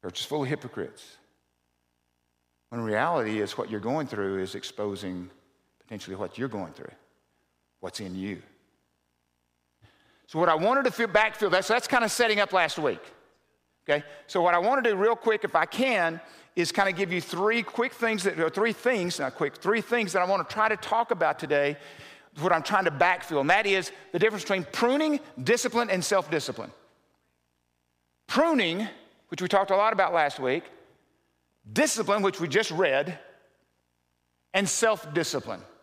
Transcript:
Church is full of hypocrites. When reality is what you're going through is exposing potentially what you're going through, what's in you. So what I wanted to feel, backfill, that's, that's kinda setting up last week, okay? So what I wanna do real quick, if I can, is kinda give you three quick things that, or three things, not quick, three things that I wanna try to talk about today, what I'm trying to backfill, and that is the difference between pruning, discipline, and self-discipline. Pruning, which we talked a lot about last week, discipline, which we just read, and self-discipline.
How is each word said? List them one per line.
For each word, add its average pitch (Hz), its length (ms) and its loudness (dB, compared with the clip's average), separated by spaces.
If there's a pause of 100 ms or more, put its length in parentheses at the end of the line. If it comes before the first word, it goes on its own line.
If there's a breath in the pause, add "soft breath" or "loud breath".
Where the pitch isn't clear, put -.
Church 92 160 -8
is - 60 -8
full 147 160 -4
of 131 60 -4
hypocrites. - 680 -10 (1500)
When 120 140 -6
reality 110 580 0
is - 160 -4
what 110 140 -4
you're 107 100 -4
going 135 260 -4
through 98 360 -4
is 92 120 -8
exposing 92 760 -8 (500)
potentially 98 340 -14
what 95 220 -10
you're 120 100 -6
going 98 280 -10
through, - 180 -18 (880)
what's 92 200 -12
in 92 140 -10
you. 95 280 -6 (1800 soft breath)
So - 120 -6
what 170 120 4
I 156 60 6
wanted 240 280 4
to 254 60 4
feel, 233 180 -2
backfill, 214 420 4
that's, 185 180 4
that's 240 180 2
kinda 240 240 4
setting 220 280 2
up 202 140 2
last 170 260 2
week, 143 220 0 (880)
okay? 147 160 2 (220 loud breath)
So 180 160 0
what 175 100 4
I 175 60 4
wanna 240 240 2
do 226 120 2
real 214 220 2
quick, 220 260 -2
if - 120 -6
I 165 100 4
can, 175 560 0 (340 loud breath)
is 170 160 -2
kinda 196 220 0
give 180 180 -4
you 175 120 -2
three 214 400 -2
quick 233 320 -4
things 220 300 -2
that, 170 140 -2
or 160 120 0
three 214 240 0
things, 190 440 -2
not 135 180 -6
quick, 151 200 -4
three 214 240 0
things 220 320 -2
that 185 80 2
I 180 60 2
wanna 185 180 0
try 214 240 0
to 214 80 0
talk - 360 0
about 165 260 0
today, 147 400 0 (600 loud breath)
what 175 120 2
I'm 160 100 2
trying 190 220 0
to 170 60 2
backfill, 165 500 2
and 139 80 0
that 202 160 4
is 190 260 0 (220 loud breath)
the 175 60 -2
difference 208 260 2
between 190 200 -2
pruning, 285 560 0 (220 loud breath)
discipline, 233 460 0
and 185 160 0
self-discipline. 151 680 -2 (1500)
Pruning, 220 600 2 (420)
which 175 140 -8
we 180 60 -4
talked 196 220 4
a 190 60 4
lot 214 160 4
about 190 200 2
last 151 280 0
week, 131 240 0 (1040)
discipline, 208 520 2
which 190 180 0
we 165 80 -4
just 196 220 0
read, 160 480 0 (1300)
and 196 160 2
self-discipline. 151 920 -2 (220)